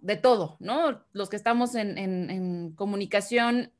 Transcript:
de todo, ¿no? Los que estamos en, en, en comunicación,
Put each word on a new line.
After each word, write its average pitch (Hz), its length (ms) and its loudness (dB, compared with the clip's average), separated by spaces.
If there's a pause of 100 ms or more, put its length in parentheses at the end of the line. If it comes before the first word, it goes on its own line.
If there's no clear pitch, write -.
de 202 140 0
todo, 208 440 4
¿no? 262 520 -2
Los 196 180 -6
que 208 60 -6
estamos 240 380 2
en, 208 220 -2
en, 185 320 -2
en 180 460 -4
comunicación, 208 1040 0